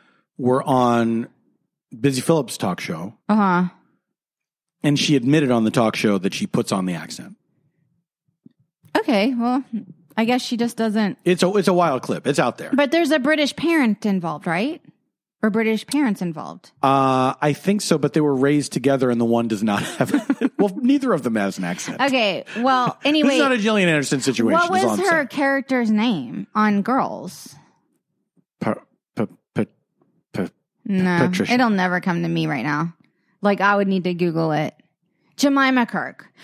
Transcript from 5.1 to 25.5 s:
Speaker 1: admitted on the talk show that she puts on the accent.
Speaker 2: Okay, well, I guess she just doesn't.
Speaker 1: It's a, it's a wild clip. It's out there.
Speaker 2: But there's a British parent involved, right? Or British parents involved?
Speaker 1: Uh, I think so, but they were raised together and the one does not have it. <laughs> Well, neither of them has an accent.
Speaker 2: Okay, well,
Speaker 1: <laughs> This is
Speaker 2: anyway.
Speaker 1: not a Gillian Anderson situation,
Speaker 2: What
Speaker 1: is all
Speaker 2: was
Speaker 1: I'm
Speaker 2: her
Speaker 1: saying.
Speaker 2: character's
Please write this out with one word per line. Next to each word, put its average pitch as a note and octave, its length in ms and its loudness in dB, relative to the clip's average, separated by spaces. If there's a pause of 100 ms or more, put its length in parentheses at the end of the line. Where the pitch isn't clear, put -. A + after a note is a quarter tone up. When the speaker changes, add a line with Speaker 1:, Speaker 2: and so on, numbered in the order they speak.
Speaker 1:
admitted C3+ 340 2
on A#2 140 2
the A2 80 2
talk A2+ 240 2
show G2+ 240 2
that F#2 120 -2
she - 140 -4
puts - 260 -2
on F#2+ 140 -2
the F2+ 80 -4
accent. - 440 -12 (1600)
Speaker 2:
Okay, C4 360 2
well, B3 300 -2 (520)
I A3+ 100 2
guess B3 160 0
she - 160 -6
just A#3 200 -2
doesn't. G#3+ 480 -2
Speaker 1:
It's F3+ 180 2
a, F3+ 140 4
it's F#3+ 100 2
a G3 60 4
wild E3 280 2
clip. F2 260 -4
It's C#3+ 120 2
out B2+ 180 0
there. - 160 -12
Speaker 2:
But C4 180 2
there's E4 200 2
a D#4 80 2
British D4+ 360 0
parent C#4 500 0
involved, E3+ 420 -2
right? G#3 340 -2 (640)
Or A3 60 2
British A3 360 0
parents C4+ 360 0
involved? D#3 500 -10 (100)
Speaker 1:
Uh, C3+ 600 4
I D3 120 2
think G3 280 -2
so, E3 160 0
but C#3+ 160 -2
they D#3+ 80 2
were D3 140 2
raised C#3 360 2
together C3 400 2
and A#2 100 0
the A#2 40 2
one A#2 220 2
does G#2+ 160 -2
not G2+ 200 0
have - 300 -2
it. C#4+ 140 0
<laughs> - 300 -2
Well, G3+ 200 2
neither C4 360 2
of D#3 80 0
them A#2 140 -2
has G2 240 -2
an F#2 60 -6
accent. - 360 -6
Speaker 2:
Okay, B3 440 0 (140)
well, B3+ 260 0
Speaker 1:
<laughs> - 180 -6
This - 0 -
is - 60 -10
Speaker 2:
anyway. D4 280 2
Speaker 1:
not C#4 140 4
a B3 80 2
Gillian G#3 300 2
Anderson C#3+ 320 0
situation, A#2+ 320 0
Speaker 2:
What F4 240 2
Speaker 1:
is F#4+ 80 2
all - 60 2
Speaker 2:
was - 80 0
Speaker 1:
I'm F#4 60 0
Speaker 2:
her F#4+ 120 2
Speaker 1:
saying. C#4+ 100 -2
Speaker 2:
character's C4 640 0